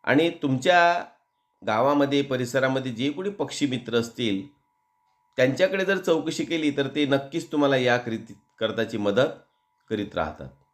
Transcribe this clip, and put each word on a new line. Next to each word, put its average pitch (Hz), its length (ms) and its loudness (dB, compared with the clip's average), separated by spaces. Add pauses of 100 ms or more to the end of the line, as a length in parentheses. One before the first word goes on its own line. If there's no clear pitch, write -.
आणि 156 260 4
तुमच्या 170 760 2 (640)
गावामध्ये, 139 540 2
परिसरामध्ये 131 720 -2
जे 127 200 -2
कोणी 185 180 -6
पक्षी 147 360 -4
मित्र 117 340 -2
असतील, 113 600 -4 (760)
त्यांच्याकडे 180 480 2
जर 190 120 0
चौकशी 160 480 0
केली 151 320 -2
तर 135 180 0
ते 147 100 2
नक्कीच 139 460 -2
तुम्हाला 139 260 2
या 123 200 4
कृती 110 360 -6 (260)
करताची 110 380 -2
मदत 104 320 2 (600)
करीत 104 260 -6
राहतात. 76 340 -6 (240)